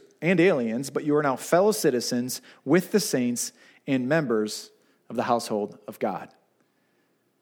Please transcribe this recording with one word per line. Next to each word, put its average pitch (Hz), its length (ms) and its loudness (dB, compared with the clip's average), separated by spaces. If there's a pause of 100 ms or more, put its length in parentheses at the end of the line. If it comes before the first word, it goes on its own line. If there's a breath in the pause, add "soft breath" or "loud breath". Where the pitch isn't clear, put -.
(220)
and 170 180 2
aliens, 135 500 2
but 143 140 -6
you 147 120 0
are 151 60 2
now 135 140 0
fellow 196 360 2
citizens 123 680 -2 (240 soft breath)
with 180 280 2
the 208 80 4
saints 123 520 -2 (340 soft breath)
and 131 220 0
members 120 600 0 (400)
of 113 60 -8
the 117 80 -2
household 113 520 -2 (100)
of 110 120 -16
God." 87 300 -4 (1120)